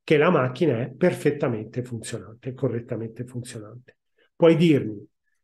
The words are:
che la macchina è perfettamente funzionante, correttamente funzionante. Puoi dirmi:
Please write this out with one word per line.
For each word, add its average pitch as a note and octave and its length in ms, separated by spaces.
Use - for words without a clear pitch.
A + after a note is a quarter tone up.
che D#3 140
la D3+ 100
macchina C3 520
è B2+ 100
perfettamente C3 920
funzionante, A2+ 720
correttamente A#2 720
funzionante. A#2 720
Puoi E3 220
dirmi: C3+ 500